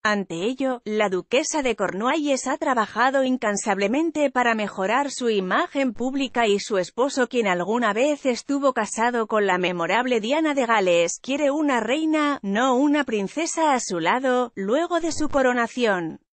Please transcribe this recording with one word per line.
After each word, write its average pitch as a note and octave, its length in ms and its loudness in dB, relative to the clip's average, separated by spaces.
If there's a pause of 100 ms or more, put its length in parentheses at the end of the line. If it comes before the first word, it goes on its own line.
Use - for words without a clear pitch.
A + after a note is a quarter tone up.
Ante F#3 360 -2
ello, B3+ 400 -2
la G#3+ 240 0
duquesa B3+ 540 -2
de A#3+ 120 0
Cornualles B3+ 720 0
ha C#4+ 120 -2
trabajado C4 640 0
incansablemente B3+ 1040 0
para A#3+ 240 2
mejorar G#3+ 560 -2
su A#3+ 200 -2
imagen A3+ 640 0
pública B3+ 520 -2
y G#3+ 140 2
su G#3 180 -2
esposo, B3 480 0
quien A#3 220 0
alguna G3+ 440 0
vez C#4 320 0
estuvo C4+ 480 0
casado A3+ 540 -2
con G#3+ 200 2
la F3+ 120 2
memorable F3+ 600 0
Diana D4 340 0
de C#4 100 2
Gales, F#3 560 2
quiere C#4 300 0
una C#4 300 0
reina, D4 600 0
no A#3 340 2
una D4 260 4
princesa C#4 720 0
a A#3+ 60 0
su F3+ 180 -4
lado, B3 560 0
luego D#4+ 460 -2
de E4 100 -4
su D4+ 180 -2
coronación. A#3 920 0 (120)